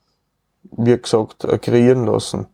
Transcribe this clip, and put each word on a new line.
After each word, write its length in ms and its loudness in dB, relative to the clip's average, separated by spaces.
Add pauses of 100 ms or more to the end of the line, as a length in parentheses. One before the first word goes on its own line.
(640)
wie 340 0
gesagt, 460 -4
äh, 160 -2
kreieren 480 2
lassen. 460 -4